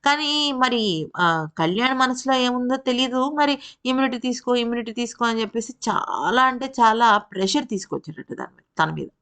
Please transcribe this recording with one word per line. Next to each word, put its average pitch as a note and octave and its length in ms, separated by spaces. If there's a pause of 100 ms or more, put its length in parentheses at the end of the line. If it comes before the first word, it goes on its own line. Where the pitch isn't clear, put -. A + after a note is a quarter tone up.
కానీ D4 260 (260)
మరి, B3 280 (320)
ఆ, F3+ 100 (320)
కళ్యాణ్ G#3 400
మనసులో C4 420
ఏముందో B3 440
తెలీదు. B3+ 380 (140)
మరి C#4+ 200 (300)
"ఇమ్యూనిటీ B3+ 360
తీసుకో, B3 360
ఇమ్యూనిటీ A#3 380
తీసుకో" A#3+ 300
అని A3+ 160
చెప్పేసి A3 320 (100)
చాలా G#3+ 640
అంటే C4 280
చాలా A3+ 340 (200)
ప్రెషర్ G3 400
తీసుకొచ్చారట - 640
దాని - 220
మీద, - 100 (120)
తన D#3+ 160
మీద. D3+ 160 (140)